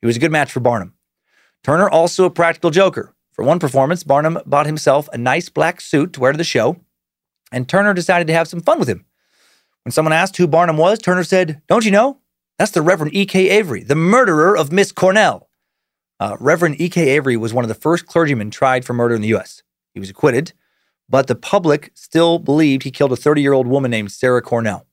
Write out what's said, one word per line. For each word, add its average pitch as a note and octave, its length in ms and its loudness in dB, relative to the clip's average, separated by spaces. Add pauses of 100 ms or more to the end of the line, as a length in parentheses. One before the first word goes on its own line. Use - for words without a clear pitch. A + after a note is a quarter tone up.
He A#2+ 60 -4
was A#2 100 0
a A#2 40 -4
good D#3 120 0
match D3 200 0
for C3+ 80 -6
Barnum. A#2 340 -2 (680)
Turner, F3 260 2
also E3+ 340 2
a F3+ 60 2
practical E3+ 400 0
joker. E3 440 0 (180)
For - 120 -8
one D#3 140 2
performance, C#3+ 460 0
Barnum D3+ 420 0
bought C#3+ 200 0
himself D3 460 0
a B2 60 -10
nice C3 300 -2
black D#3 320 -2
suit E3 320 -2
to - 80 -10
wear B2+ 120 2
to D3+ 60 -4
the E3 60 -2
show, B2+ 320 -2 (760)
and B2+ 160 -6
Turner G3+ 260 2
decided F3 340 0
to D#3+ 40 0
have E3 160 0
some E3+ 120 -10
fun D#4 180 0
with F3 100 -2
him. F#2+ 160 -6 (800)
When A#2+ 80 -10
someone D#3 200 2
asked F3+ 240 0
who F3+ 100 2
Barnum D#3+ 300 2
was, F#3 220 2
Turner F3+ 260 -2
said, F3 420 -2
"Don't A3 180 2
you G#3+ 60 0
know? A#3 280 2 (400)
That's - 140 -2
the E3+ 100 0
Reverend D#3 320 0
E G3 120 0
K F#3+ 240 2
Avery, E3+ 340 0
the A#2 100 0
murderer F#3 640 2
of D3+ 160 -2
Miss F#3+ 180 2
Cornell." F#3 580 0 (720)
Uh, G2+ 220 -6
Reverend D#3 400 0
E D#3+ 80 -2
K E3 220 0
Avery C3 260 0
was A2 180 -4
one B2 100 0
of A2+ 40 -4
the A2 60 -4
first E3+ 320 -2
clergymen C#3 440 -2
tried B2+ 340 0
for B2 80 -8
murder A#2+ 220 0
in A2 80 -4
the G#2+ 60 -4
U G#2+ 100 0
S. - 240 -14 (320)
He G2 60 -16
was G2 100 -14
acquitted, C3+ 420 0 (560)
but C3 200 0
the - 80 -2
public D#3 580 -2
still E3+ 460 0
believed C#3+ 420 0
he C3+ 80 -8
killed C3+ 220 0
a B2 40 -2
thirty-year-old C#3 520 2
woman C3+ 220 0
named G#2+ 200 -4
Sarah B2 320 0
Cornell. A2+ 500 -4